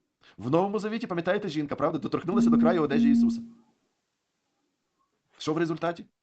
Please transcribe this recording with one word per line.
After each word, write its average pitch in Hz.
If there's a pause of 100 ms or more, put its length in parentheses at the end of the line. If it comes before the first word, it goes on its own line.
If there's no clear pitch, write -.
(380)
В 107
Новому 196
Завіті, 214
пам'ятаєте, 185
жінка, 147
правда, 156
доторкнулася 190
до 233
краю 175
одежі 143
Ісуса. - (2000)
Що 156
в 156
результаті? 170 (180)